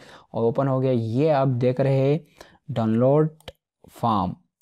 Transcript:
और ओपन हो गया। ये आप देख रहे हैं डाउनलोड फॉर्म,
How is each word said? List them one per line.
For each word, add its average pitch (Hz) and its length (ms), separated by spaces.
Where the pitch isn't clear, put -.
और 113 100
ओपन 127 240
हो 131 120
गया। 131 120
ये 120 380
आप 139 180
देख 123 320
रहे 135 340
हैं 160 120
डाउनलोड 123 580
फॉर्म, 98 460